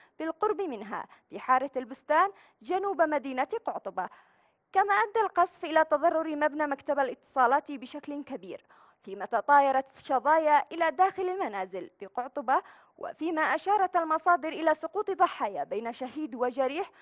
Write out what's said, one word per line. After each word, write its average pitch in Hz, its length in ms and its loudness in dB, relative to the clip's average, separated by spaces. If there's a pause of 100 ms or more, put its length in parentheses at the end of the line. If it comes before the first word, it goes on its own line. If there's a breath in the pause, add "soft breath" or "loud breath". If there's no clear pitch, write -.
(180 soft breath)
بالقرب 320 420 -4
منها 220 460 -8 (240 soft breath)
في 190 100 -12
حارة 262 360 2
البستان 294 540 0 (320 soft breath)
جنوب 359 400 -2
مدينة 277 460 0 (180)
قعطبة، 185 420 -6 (640 soft breath)
كما 403 220 4
أدى 427 260 2
القصف 370 440 0
إلى 320 200 4
تضرر 320 520 0
مبنى 302 300 0
مكتب 285 320 -4
الاتصالات 262 760 0
بشكل 285 520 -10
كبير، 190 420 -12 (360 soft breath)
فيما 196 240 -10
تطايرت 269 720 4
شظايا 294 760 2
إلى 330 180 0
داخل 370 380 0
المنازل 196 600 -6 (100)
بقعطبة، 240 600 -2 (360 loud breath)
وفيما 311 440 -4
أشارت 370 540 0
المصادر 320 520 2
إلى 311 260 0
سقوط 381 360 -6
ضحايا 240 540 -2
بين 226 280 -6
شهيد 262 420 -10
وجريح 262 560 -2 (120)